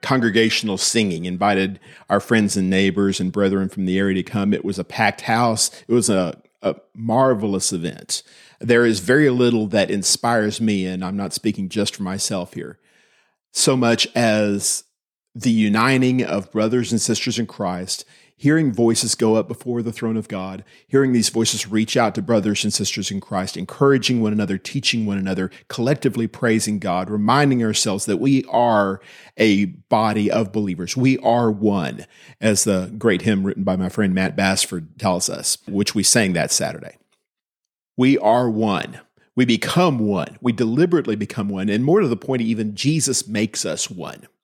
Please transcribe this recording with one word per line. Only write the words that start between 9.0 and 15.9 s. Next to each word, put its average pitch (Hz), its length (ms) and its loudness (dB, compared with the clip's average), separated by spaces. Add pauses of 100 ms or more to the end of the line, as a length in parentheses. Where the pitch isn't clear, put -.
little 120 380 2
that 98 240 2
inspires 107 680 0
me, 101 260 0
and 92 180 -6
I'm 92 120 -6
not 98 160 -6
speaking 101 360 -4
just 101 260 -2
for - 80 -10
myself 95 520 -6
here, - 260 -12 (720)
so - 240 2
much 117 400 2
as 107 680 0 (540)
the 117 160 0
uniting 123 720 2